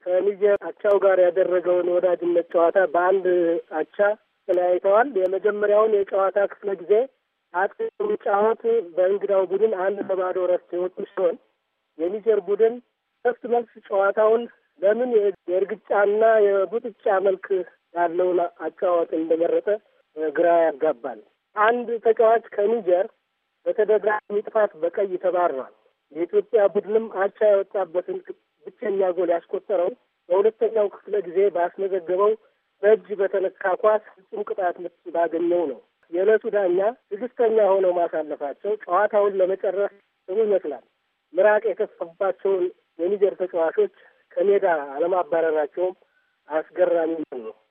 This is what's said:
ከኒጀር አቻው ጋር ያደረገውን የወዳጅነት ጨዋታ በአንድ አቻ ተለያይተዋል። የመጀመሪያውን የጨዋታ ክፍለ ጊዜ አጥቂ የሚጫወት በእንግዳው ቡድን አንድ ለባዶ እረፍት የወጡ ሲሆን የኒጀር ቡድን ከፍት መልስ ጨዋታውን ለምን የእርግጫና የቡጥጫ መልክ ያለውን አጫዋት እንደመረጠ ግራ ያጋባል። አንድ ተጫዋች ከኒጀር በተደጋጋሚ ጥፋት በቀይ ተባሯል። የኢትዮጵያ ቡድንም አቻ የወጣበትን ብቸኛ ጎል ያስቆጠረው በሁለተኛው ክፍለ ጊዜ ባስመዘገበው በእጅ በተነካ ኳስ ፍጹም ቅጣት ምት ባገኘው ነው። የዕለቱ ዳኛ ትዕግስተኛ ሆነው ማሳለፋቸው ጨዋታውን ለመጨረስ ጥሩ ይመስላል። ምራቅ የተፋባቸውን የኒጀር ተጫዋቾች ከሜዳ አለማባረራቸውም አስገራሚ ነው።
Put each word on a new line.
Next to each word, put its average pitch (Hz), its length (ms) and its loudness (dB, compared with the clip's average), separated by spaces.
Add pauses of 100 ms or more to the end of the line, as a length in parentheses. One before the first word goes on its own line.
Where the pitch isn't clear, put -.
ከኒጀር 196 640 0
አቻው 202 340 0
ጋር 190 220 4
ያደረገውን 180 680 2
የወዳጅነት 175 600 0
ጨዋታ 170 380 2
በአንድ 180 400 0 (480)
አቻ 156 220 -6 (520)
ተለያይተዋል። 185 680 2
የመጀመሪያውን 202 800 0
የጨዋታ 196 440 0 (100)
ክፍለ - 260 -8
ጊዜ 170 180 -2 (640)
አጥቂ 190 240 -2 (120)
የሚጫወት 208 680 -2 (300)
በእንግዳው 190 560 0
ቡድን 196 300 0
አንድ 196 280 -4
ለባዶ 185 360 -4
እረፍት 180 300 -2
የወጡ 180 320 -6
ሲሆን 185 340 -2 (640)
የኒጀር 202 420 0
ቡድን 208 340 0 (500)
ከፍት 233 220 -2
መልስ 233 260 -2 (100)
ጨዋታውን 214 600 2 (380)
ለምን 226 300 0 (340)
የእርግጫና 202 800 0 (180)
የቡጥጫ 202 640 -2 (160)
መልክ 196 260 -2 (480)
ያለውን 175 440 0 (220)
አጫዋት 170 520 -2
እንደመረጠ 165 560 -2 (640)
ግራ 170 160 2 (100)
ያጋባል። 143 600 -2 (380)
አንድ 226 320 0 (120)
ተጫዋች 226 480 2
ከኒጀር 202 580 0 (600)
በተደጋጋሚ 208 760 -2
ጥፋት 208 340 -2
በቀይ 175 400 -4
ተባሯል። 170 560 -2 (400)
የኢትዮጵያ 196 540 -2
ቡድንም 208 400 -2 (100)
አቻ 196 280 -4
የወጣበትን 190 760 0 (420)
ብቸኛ 196 520 -4
ጎል 175 180 -2
ያስቆጠረው 180 600 -2 (380)
በሁለተኛው 214 600 0
ክፍለ - 340 -10
ጊዜ 170 160 -6 (120)
ባስመዘገበው 180 800 -2 (500)
በእጅ 202 240 4 (100)
በተነካ 190 460 -2 (140)
ኳስ 214 340 2
ፍጹም 196 340 -12
ቅጣት 190 340 -4
ምት 175 180 -14 (120)
ባገኘው 170 580 0
ነው። 127 120 -8 (340)
የዕለቱ 196 380 2
ዳኛ 190 280 0 (220)
ትዕግስተኛ 220 560 -2 (100)
ሆነው 190 280 2
ማሳለፋቸው 156 840 -4
ጨዋታውን 202 580 0
ለመጨረስ 190 560 -2 (360)
ጥሩ 185 120 -4
ይመስላል። 180 440 -2 (500)
ምራቅ 208 320 4
የተፋባቸውን 185 960 -4 (340)
የኒጀር 185 380 0
ተጫዋቾች 180 580 -2 (360)
ከሜዳ 196 360 2 (240)
አለማባረራቸውም 165 1040 -2 (540)
አስገራሚ 165 640 -2 (220)
ነው። - 180 -12 (180)